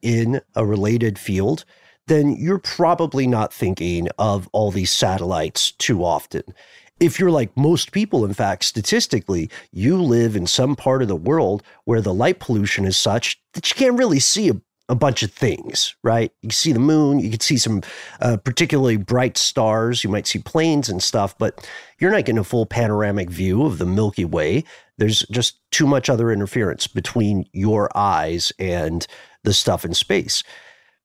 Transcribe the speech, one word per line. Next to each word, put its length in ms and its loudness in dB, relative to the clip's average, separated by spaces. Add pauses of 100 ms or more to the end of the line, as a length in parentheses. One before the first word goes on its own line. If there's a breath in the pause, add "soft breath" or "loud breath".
in 400 0 (140)
a 100 2
related 540 0
field, 440 -2 (440 soft breath)
then 300 4
you're 200 -2
probably 720 0
not 260 0
thinking 540 -2 (100)
of 340 0
all 200 0
these 200 -2
satellites 840 -2
too 300 0
often. 380 -4 (580 loud breath)
If 200 2
you're 120 4
like 240 0
most 360 2
people, 340 0
in 80 -4
fact, 300 -2
statistically, 880 -2 (200 loud breath)
you 300 2
live 340 2
in 120 -2
some 280 2
part 280 0
of 40 0
the 80 -2
world 460 0 (220 soft breath)
where 180 2
the 120 0
light 260 0
pollution 460 -2
is 120 0
such 420 -2 (140)
that 160 -4
you 60 -2
can't 220 2
really 220 2
see 300 2
a, 40 2 (340)
a 80 0
bunch 280 0
of 80 -4
things, 720 -4
right? 280 0 (100)
You 80 -12
can 60 -4
see 160 0
the 80 2
moon, 400 4
you 120 -2
can 80 -4
see 180 0
some, 240 0 (400 loud breath)
uh, 160 2
particularly 600 0
bright 380 0
stars, 680 0
you 80 -2
might 160 -2
see 100 -4
planes 520 0
and 120 -4
stuff, 380 -2
but 280 -4 (300 loud breath)
you're 140 2
not 140 2
getting 120 0
a 60 0
full 240 0
panoramic 640 0
view 340 0
of 140 -2
the 80 -2
Milky 380 0
Way. 380 0 (340 loud breath)
There's 340 0
just 280 -2 (120)
too 160 2
much 200 2
other 240 2
interference 560 -2
between 640 -2
your 460 0
eyes 640 0
and 460 -2 (380 loud breath)
the 100 2
stuff 300 0
in 100 -6
space. 500 -2 (600 loud breath)